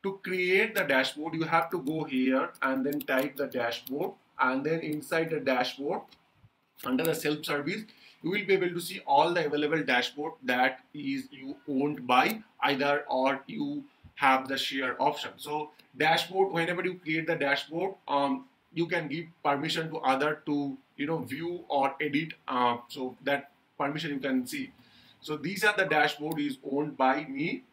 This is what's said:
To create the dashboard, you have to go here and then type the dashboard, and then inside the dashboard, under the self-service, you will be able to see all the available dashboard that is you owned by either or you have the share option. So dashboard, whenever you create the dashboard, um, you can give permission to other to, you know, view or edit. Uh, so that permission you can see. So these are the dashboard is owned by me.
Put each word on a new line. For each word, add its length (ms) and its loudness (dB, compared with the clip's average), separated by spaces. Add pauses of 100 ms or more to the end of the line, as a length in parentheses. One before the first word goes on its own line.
To 220 -4
create 500 2
the 80 2
dashboard, 520 0
you 100 0
have 260 2
to 80 -2
go 260 -2
here 460 2 (100)
and 240 0
then 160 -2
type 360 0
the 100 -2
dashboard, 640 -4 (260)
and 280 0
then 140 0
inside 500 -2
the 100 -2
dashboard, 640 -2 (840)
under 200 0
the 100 4
self-service, 720 -2 (380)
you 80 -2
will 140 -2
be 100 6
able 140 2
to 120 -4
see 260 -8
all 260 6
the 140 2
available 360 2
dashboard 500 0 (100)
that 380 2 (120)
is 380 -6
you 260 -14 (120)
owned 380 0
by 360 4 (200)
either 460 2
or 380 0
you 380 -6 (320)
have 300 4
the 120 -4
share 440 -4
option. 360 0
So 320 -6 (260)
dashboard, 560 2
whenever 320 0
you 180 -4
create 240 -2
the 80 2
dashboard, 600 0 (120)
um, 380 2 (280)
you 140 0
can 220 -2
give 180 -6 (160)
permission 480 0
to 80 -6
other 480 2
to, 300 -2 (200)
you 100 -4
know, 120 -2
view 500 -6
or 320 2
edit. 340 -2 (120)
Uh, 300 2 (120)
so 360 -8
that 260 0 (280)
permission 320 -2
you 80 -4
can 280 0
see. 240 -8 (520)
So 140 -4
these 280 -4
are 120 4
the 100 2
dashboard 520 0
is 200 -2 (120)
owned 260 -2
by 280 2
me. 480 -6